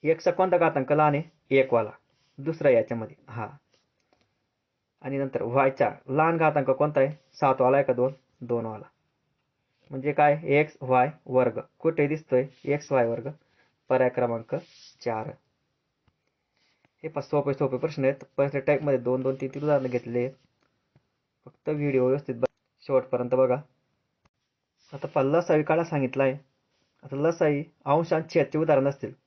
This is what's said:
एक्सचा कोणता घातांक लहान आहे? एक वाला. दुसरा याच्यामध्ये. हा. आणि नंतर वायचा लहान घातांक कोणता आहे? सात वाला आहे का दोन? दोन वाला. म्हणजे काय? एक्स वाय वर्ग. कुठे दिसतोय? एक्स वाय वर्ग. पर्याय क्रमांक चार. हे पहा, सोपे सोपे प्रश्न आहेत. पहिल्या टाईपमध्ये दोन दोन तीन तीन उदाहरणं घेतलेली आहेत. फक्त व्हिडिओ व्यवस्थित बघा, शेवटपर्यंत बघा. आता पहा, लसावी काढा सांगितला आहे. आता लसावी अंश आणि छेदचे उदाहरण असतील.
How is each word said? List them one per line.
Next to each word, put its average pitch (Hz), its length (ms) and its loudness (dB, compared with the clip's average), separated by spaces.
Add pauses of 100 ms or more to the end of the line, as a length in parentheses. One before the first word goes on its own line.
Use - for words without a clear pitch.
एक्सचा - 280 0
कोणता 180 280 2
घातांक 151 340 2
लहान 151 220 4
आहे? 147 80 -2 (280)
एक 135 240 4
वाला. 110 160 0 (480)
दुसरा 147 320 0
याच्यामध्ये. 113 460 0 (120)
हा. 110 200 -10 (1500)
आणि 139 160 -6
नंतर 135 240 -4
वायचा 131 480 0 (180)
लहान 160 280 2
घातांक 151 340 0
कोणता 143 300 0
आहे? 143 160 0 (160)
सात 131 280 0
वाला 131 160 4
आहे 139 100 2
का 131 60 0
दोन? 123 200 0 (280)
दोन 117 260 -4
वाला. 107 200 -12 (1040)
म्हणजे 143 220 -4
काय? 147 320 4
एक्स 147 360 2
वाय 127 300 2 (160)
वर्ग. 123 340 0 (180)
कुठे 160 280 0
दिसतोय? 143 400 -2 (180)
एक्स 143 280 -4
वाय 123 140 2
वर्ग. 117 220 -4 (600)
पर्याय 127 220 2
क्रमांक 117 440 -4 (460)
चार. 113 300 -6 (1700)
हे 160 60 -10
पहा, 151 140 -8
सोपे 143 320 -2
सोपे 127 240 -2
प्रश्न 147 260 -4
आहेत. 135 100 2 (220)
पहिल्या 139 240 -2
टाईपमध्ये 139 380 0
दोन 127 240 -2
दोन 131 180 -2
तीन 135 140 -8
तीन 139 80 -10
उदाहरणं 143 260 0
घेतलेली 123 300 -4
आहेत. 127 140 -4 (1120)
फक्त - 240 -14
व्हिडिओ 143 380 0
व्यवस्थित 135 280 -2
बघा, 120 200 -4 (260)
शेवटपर्यंत 123 500 -2
बघा. 127 260 2 (1400)
आता 156 140 -10
पहा, 143 180 0
लसावी 156 380 2
काढा 165 220 0
सांगितला 135 380 -2
आहे. 135 100 2 (680)
आता 139 140 -10
लसावी 151 480 0 (200)
अंश 160 280 0
आणि 160 220 -4
छेदचे 156 240 2
उदाहरण 147 300 2
असतील. 135 240 -8 (140)